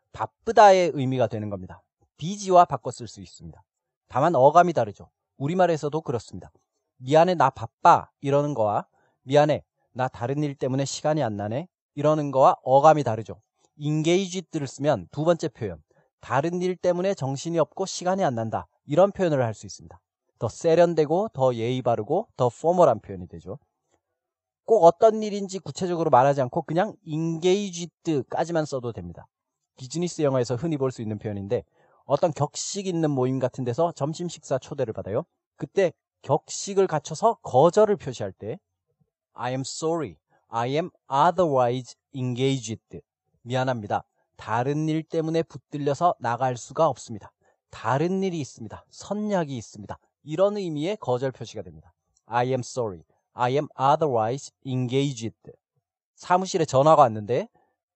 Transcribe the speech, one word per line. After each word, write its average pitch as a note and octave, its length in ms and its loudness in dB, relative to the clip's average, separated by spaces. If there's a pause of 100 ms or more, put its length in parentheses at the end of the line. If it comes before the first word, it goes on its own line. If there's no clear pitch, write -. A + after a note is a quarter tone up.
(120)
바쁘다의 F#3+ 800 4
의미가 B2+ 340 0
되는 G#2+ 220 -8
겁니다. F#2 320 -12 (360)
busy와 F#3 480 4
바꿔 - 260 -4
쓸 A#2 160 -14
수 - 140 -20
있습니다. E2 420 -20 (440)
다만 D#3 280 0
어감이 D3+ 380 6
다르죠. A2 360 -4 (280)
우리말에서도 D#3 640 0
그렇습니다. - 500 -8 (460)
"미안해, D#3 380 4
나 C3+ 140 4
바빠." - 600 2 (120)
이러는 C#3+ 320 0
거와 A2 320 0 (380)
"미안해, D3 400 2 (280)
나 B2+ 160 -4
다른 C#3 360 -4
일 C#3+ 120 -6
때문에 C3+ 300 -2
시간이 D3+ 380 -2
안 A2 120 -2
나네." A2 320 -6 (280)
이러는 D3 360 0
거와 C3+ 320 6
어감이 C#3+ 400 6
다르죠. A2 380 -6 (380)
engaged를 D#3+ 880 -2
쓰면 C#3 440 -2
두 D3 140 -6
번째 E3+ 240 0
표현, F2 320 -10 (380)
다른 E3 420 -2
일 F#3 140 -2
때문에 F3+ 400 -2
정신이 C#3 440 -6
없고 D#3+ 280 -2
시간이 F#3 360 -4
안 C#3 120 0
난다, A2 320 -6 (180)
이런 F3 260 4
표현을 D3+ 320 0
할 A2+ 120 -2
수 - 100 -18
있습니다. - 340 -20 (400)
더 A#2+ 100 -2
세련되고 E3+ 840 2
더 C3 220 2
예의 A#2+ 260 -2
바르고 A#2+ 540 -2
더 B2+ 140 2
포멀한 D#3+ 520 4
표현이 F2+ 260 -14
되죠. E2+ 300 -16 (1080)
꼭 G#3+ 200 4
어떤 A3 380 6
일인지 G3 360 -6
구체적으로 E3 500 -4
말하지 C#3 320 4
않고 B2+ 220 -4
그냥 F3 320 -2 (100)
engaged까지만 E3 1600 -2
써도 B2 280 -8
됩니다. F2 340 -14 (480)
비즈니스 D#3+ 460 -8
영어에서 C3 340 0
흔히 D#3 220 -4
볼 C3 140 -2
수 B2 100 -12
있는 G#2+ 160 -6
표현인데 G2+ 460 -6 (420)
어떤 D3+ 280 0
격식 - 540 -6
있는 E3 240 -2
모임 C3 280 -2
같은 C3 240 -4
데서 D#3+ 300 -2
점심 D#3+ 360 -6
식사 - 300 -6
초대를 B2+ 340 -6
받아요. G2 300 -6 (340)
그때 E3 360 -2 (280)
격식을 F#3 640 -2
갖춰서 D#3+ 540 -2
거절을 F3 560 4
표시할 A2+ 360 -10
때 A2+ 260 -12 (760)
"I B2 180 -8
am C3 100 -4
sorry, D#3+ 560 -6 (320)
I A#2 220 -4
am D#3+ 180 -2 (200)
otherwise C3+ 840 2 (180)
engaged." B2+ 880 -4 (400)
미안합니다. A#2+ 640 -4 (320)
다른 C3+ 520 -2
일 D#3 140 -2
때문에 D#3+ 400 -2
붙들려서 C#3+ 760 -4
나갈 A#2+ 380 -2
수가 D#3 300 -2
없습니다. - 440 -10 (380)
다른 E3 540 -2
일이 F3 160 -4
있습니다. - 500 -14
선약이 G3+ 680 -4
있습니다. G2+ 400 -14 (260)
이런 F#3+ 340 0
의미의 F3 400 -4
거절 B2+ 340 -2
표시가 A2 320 -14
됩니다. D#2 300 -20 (320)
"I B2 240 0
am C3 100 0
sorry, G#2+ 440 -8 (300)
I B2 200 -2
am C#3+ 140 -2 (120)
otherwise C3+ 720 0 (140)
engaged." B2+ 680 -4 (800)
사무실에 F3+ 500 0
전화가 D3 380 6
왔는데 A#2+ 460 0 (460)